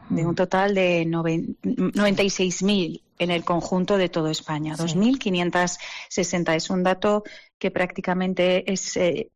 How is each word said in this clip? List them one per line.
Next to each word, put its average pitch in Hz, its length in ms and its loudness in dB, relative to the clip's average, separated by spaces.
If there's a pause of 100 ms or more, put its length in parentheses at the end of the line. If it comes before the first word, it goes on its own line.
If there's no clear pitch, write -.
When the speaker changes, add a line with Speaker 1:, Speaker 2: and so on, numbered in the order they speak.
Speaker 1:
de 165 160 0
un 170 60 2
Speaker 2:
Mm. 165 40 -2
Speaker 1:
total 190 380 2
de 175 320 2
noven-, 165 500 -2 (380)
noventa 202 300 2
y 196 80 0
seis 185 320 -2
mil 185 400 0 (160)
en 175 100 0
el 170 140 -2
conjunto 185 540 0
de 180 120 2
todo 156 200 0
España. 156 460 -4
Speaker 2:
Sí. 170 60 -6
Speaker 1:
Dos 165 140 -2
mil 247 240 4
quinientas 175 580 0 (320)
sesenta 175 460 0
es 165 160 -2
un 185 120 0
dato 208 400 2 (360)
que 190 120 -2
prácticamente 185 1000 0
es, - 260 -4
eh, 165 380 0